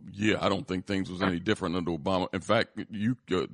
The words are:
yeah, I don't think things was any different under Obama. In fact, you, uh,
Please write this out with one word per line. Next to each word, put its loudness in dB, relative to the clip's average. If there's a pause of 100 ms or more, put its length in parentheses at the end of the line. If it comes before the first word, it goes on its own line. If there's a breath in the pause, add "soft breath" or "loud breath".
(140)
yeah, 2
I 2
don't 0
think -2
things -2
was -6
any 2
different 0
under -2
Obama. 0
In -2
fact, 2 (120)
you, 0 (140)
uh, 2